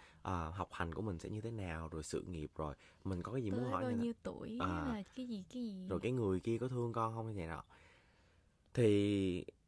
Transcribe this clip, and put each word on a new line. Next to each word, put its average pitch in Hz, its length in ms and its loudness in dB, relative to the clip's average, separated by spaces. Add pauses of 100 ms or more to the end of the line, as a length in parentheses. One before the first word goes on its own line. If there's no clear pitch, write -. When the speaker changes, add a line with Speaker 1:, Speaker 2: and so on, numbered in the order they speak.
(220)
Speaker 1:
ờ, 85 280 0
học 92 220 -4
hành 82 220 -2
của 98 80 -4
mình 98 160 -2
sẽ - 100 -8
như 107 120 -4
thế 113 100 -4
nào, 85 380 -4
rồi 80 140 -6
sự - 200 -2
nghiệp, 78 340 -6
rồi 76 180 -2 (300)
mình 92 180 0
có 101 100 -6
cái 131 100 0
gì 104 80 0
Speaker 2:
Tới 104 100 2
Speaker 1:
muốn 247 100 0
hỏi - 120 2
Speaker 2:
bao 254 80 0
Speaker 1:
người 233 80 0
ta. 233 40 2
Speaker 2:
nhiêu 233 100 0 (100)
tuổi, 220 380 -6
Speaker 1:
À. - 60 2
Speaker 2:
là 220 360 0 (120)
cái 254 140 -6
gì, 202 240 -6
cái 247 100 -6
gì. 190 260 -6
Speaker 1:
Rồi 190 120 0
cái 123 120 0
người 98 280 4
kia 113 180 0
có 123 100 0
thương 120 240 -2
con 113 220 0
không, 113 120 -4
như 110 100 -4
vậy 85 100 -2
nọ. 80 180 -6 (1120)
Thì 101 680 6 (240)